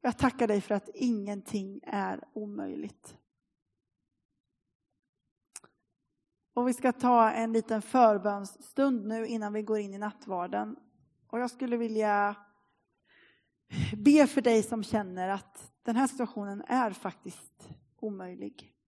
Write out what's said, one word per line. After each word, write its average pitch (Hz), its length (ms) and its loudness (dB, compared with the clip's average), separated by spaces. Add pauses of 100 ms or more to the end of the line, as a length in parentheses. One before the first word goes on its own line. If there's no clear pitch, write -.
Jag 240 160 -2
tackar 247 300 2
dig 208 140 2
för 208 140 -2
att - 180 -4
ingenting 202 880 -4
är 196 400 -6 (100)
omöjligt. 202 840 -10 (3250)
Och 247 140 0
vi 254 60 2
ska 247 180 0
ta 240 400 4
en 226 220 -2
liten 220 280 0
förbönsstund 214 1300 2
nu 220 200 -4
innan 214 260 -4
vi 214 80 -2
går 214 180 0
in 202 140 -8
i 196 40 -12
nattvarden. 202 760 -6 (520)
Och 226 120 -4
jag 247 120 -2
skulle 240 260 -2
vilja 214 580 0 (1600)
be 285 300 8
för - 140 0
dig 220 220 4
som 220 200 -4
känner 185 460 -2
att - 420 -8 (120)
den 233 120 0
här 262 120 4
situationen 208 600 -6
är 247 240 2
faktiskt - 800 -12 (260)
omöjlig. 190 800 -12 (160)